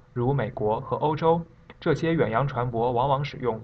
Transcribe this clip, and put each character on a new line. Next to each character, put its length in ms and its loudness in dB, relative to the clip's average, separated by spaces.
如 180 0
美 200 0
国 280 0
和 160 -4
欧 180 0
洲， 280 2
这 160 2
些 200 0
远 160 2
洋 180 2
船 240 -2
舶 200 0
往 180 2
往 120 0
使 140 -8
用 280 -2